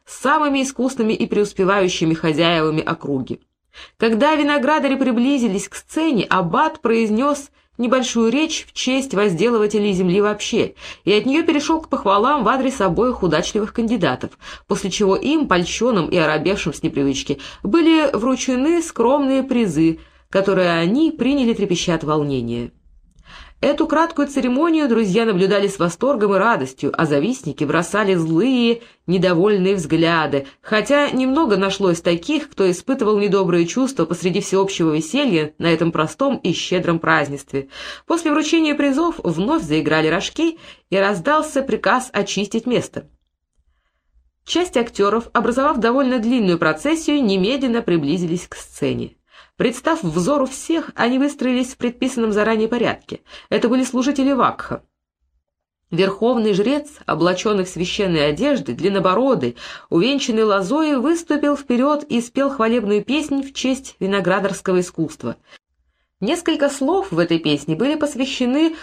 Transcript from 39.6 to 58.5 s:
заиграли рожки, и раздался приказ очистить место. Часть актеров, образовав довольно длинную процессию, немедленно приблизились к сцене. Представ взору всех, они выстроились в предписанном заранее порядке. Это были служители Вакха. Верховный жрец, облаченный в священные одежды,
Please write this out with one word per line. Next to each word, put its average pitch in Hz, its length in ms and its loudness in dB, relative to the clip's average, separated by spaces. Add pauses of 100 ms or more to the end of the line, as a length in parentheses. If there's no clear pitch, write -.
заиграли 156 460 0
рожки, 302 500 -2 (300)
и 185 80 0
раздался 262 640 0
приказ 233 500 -2
очистить 208 540 -4
место. - 420 -4 (1400)
Часть 359 320 -2
актеров, 233 560 0
образовав 247 460 0
довольно 247 420 0
длинную 214 400 2
процессию, 285 640 0
немедленно 226 580 0
приблизились 170 640 -2
к - 100 -18
сцене. 120 600 -6 (400)
Представ 262 460 -2
взору 190 460 0
всех, 320 480 -4
они 247 240 0
выстроились 254 540 -2
в - 40 -20
предписанном 240 560 -2
заранее 220 340 2
порядке. 226 540 -4 (300)
Это 214 180 2
были 254 140 2
служители 262 480 0
Вакха. - 500 -2 (1080)
Верховный 214 640 2
жрец, 262 340 0 (180)
облаченный 180 580 0
в 180 60 -6
священные 175 560 0
одежды, 175 480 0